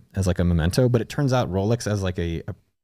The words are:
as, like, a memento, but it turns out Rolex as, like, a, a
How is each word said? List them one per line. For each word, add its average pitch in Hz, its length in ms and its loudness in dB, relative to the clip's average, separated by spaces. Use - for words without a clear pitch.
as, 95 140 -2
like, 87 120 2
a 90 40 2
memento, 87 460 4
but 123 120 2
it - 80 -8
turns 139 240 -2
out 117 180 0
Rolex 101 380 0
as, 101 140 -2
like, 90 160 -4
a, 85 280 -4
a - 80 -10